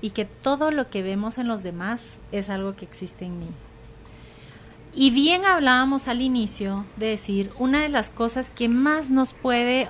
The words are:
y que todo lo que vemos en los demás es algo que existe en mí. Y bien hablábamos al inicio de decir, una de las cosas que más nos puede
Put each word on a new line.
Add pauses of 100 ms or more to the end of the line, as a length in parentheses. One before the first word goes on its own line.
y
que
todo
lo
que
vemos
en
los
demás (140)
es
algo
que
existe
en
mí. (1500)
Y
bien
hablábamos
al
inicio (120)
de
decir,
una
de
las
cosas
que
más
nos
puede